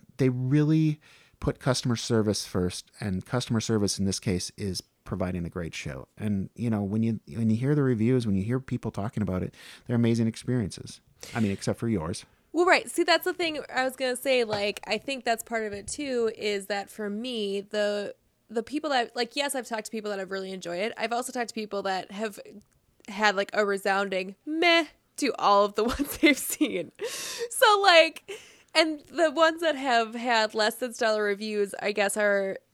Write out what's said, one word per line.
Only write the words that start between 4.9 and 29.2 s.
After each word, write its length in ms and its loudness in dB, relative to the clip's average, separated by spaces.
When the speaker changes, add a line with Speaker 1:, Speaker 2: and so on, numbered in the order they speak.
Speaker 1:
providing 420 -4
a 40 -6
great 260 -8
show. 320 -10
And, 380 -4
you 160 -2
know, 100 0
when 220 0
you, 240 0
when 240 0
you 40 4
hear 200 2
the 80 2
reviews, 420 2
when 100 0
you 80 0
hear 160 -2
people 300 -6
talking 320 -4
about 220 -2
it, 100 -8
they're 100 -2
amazing 300 4
experiences. 760 -4
I 40 -2
mean, 120 2
except 280 -4
for 80 -2
yours. 380 -2
Speaker 2:
Well, 120 2
right. 240 4
See, 140 -2
that's 220 2
the 100 -2
thing 240 -4
I 100 0
was 120 -4
gonna 200 -4
say. 280 0
Like, 440 -2
I 100 -2
think 280 -6
that's 180 -2
part 220 -4
of 80 -8
it, 140 -12
too, 480 -2
is 320 -4
that 220 -4
for 180 -8
me, 540 -4
the, 540 -4
the 140 -4
people 260 -4
that, 260 0
like, 200 -4
yes, 180 -2
I've 140 -6
talked 180 -6
to 60 -12
people 180 -6
that 80 -4
have 140 -8
really 200 -6
enjoyed 280 -6
it. 180 -2
I've 140 -2
also 200 -4
talked 180 -4
to 40 -18
people 300 -4
that 280 -4
have 280 -6
had, 260 4
like, 180 0
a 100 4
resounding 800 0
meh 420 4
to 200 0
all 280 6
of 100 -4
the 80 2
<laughs> 0 -
ones 340 -2
they've 180 8
seen. 580 -4
So, 280 6
like, 520 6
and 380 2
the 200 4